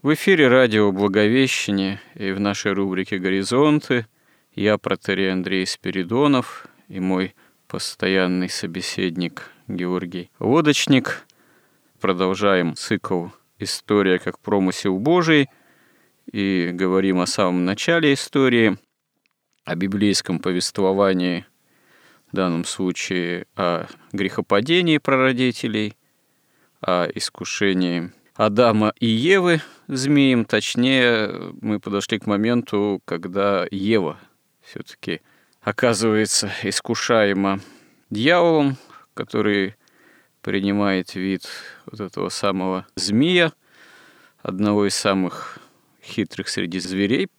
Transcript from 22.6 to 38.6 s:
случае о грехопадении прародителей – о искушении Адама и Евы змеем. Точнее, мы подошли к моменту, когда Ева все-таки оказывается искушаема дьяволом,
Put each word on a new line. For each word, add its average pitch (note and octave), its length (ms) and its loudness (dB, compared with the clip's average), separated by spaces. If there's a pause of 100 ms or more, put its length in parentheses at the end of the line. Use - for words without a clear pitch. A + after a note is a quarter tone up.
случае F2+ 840 -4 (100)
о F2 280 -2 (280)
грехопадении C#3 840 2
прародителей – B2+ 1000 0 (840)
о F2+ 340 0
искушении F2+ 960 -2 (240)
Адама G#2+ 640 4
и A#2+ 80 0
Евы E3 540 2 (260)
змеем. C3+ 580 2
Точнее, A2 1120 0
мы G#2+ 200 -4
подошли G2+ 400 -4
к - 80 -8
моменту, G#2 760 0
когда F#2+ 680 -2
Ева G2 480 -2 (420)
все-таки - 600 -12 (400)
оказывается G#2+ 880 0 (100)
искушаема G2 1000 0 (520)
дьяволом, D3+ 680 2 (380)